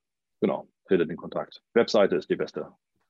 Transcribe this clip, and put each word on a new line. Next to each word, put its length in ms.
genau, 260
tretet 220
in 80
Kontakt. 440
Webseite 440
ist 120
die 60
beste. 320